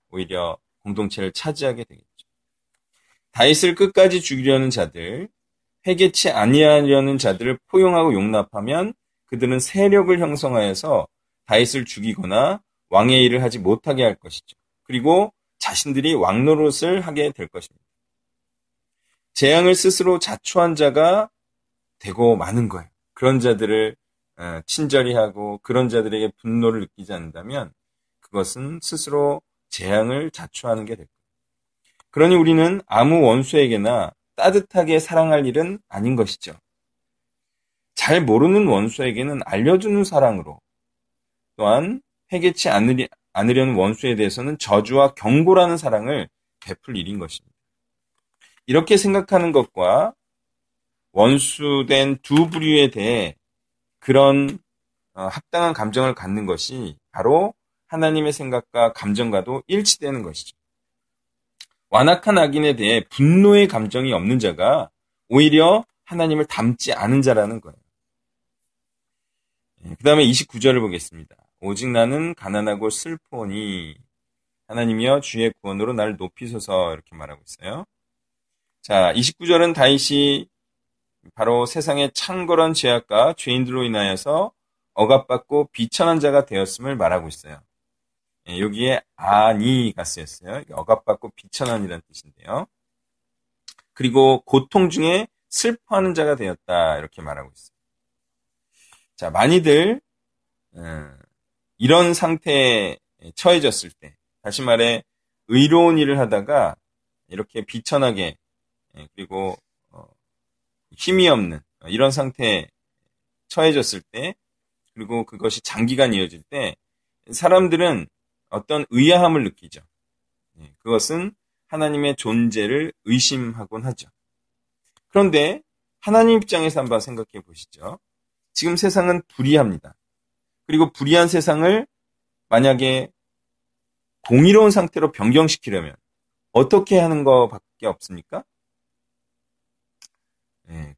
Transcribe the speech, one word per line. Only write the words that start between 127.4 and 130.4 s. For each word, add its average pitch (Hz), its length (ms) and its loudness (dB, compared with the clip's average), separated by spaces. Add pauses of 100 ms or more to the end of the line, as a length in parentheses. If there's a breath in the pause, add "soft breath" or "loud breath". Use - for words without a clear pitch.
보시죠. 85 540 -20 (540)
지금 170 240 -4
세상은 180 500 0
불의합니다. 131 720 0 (680)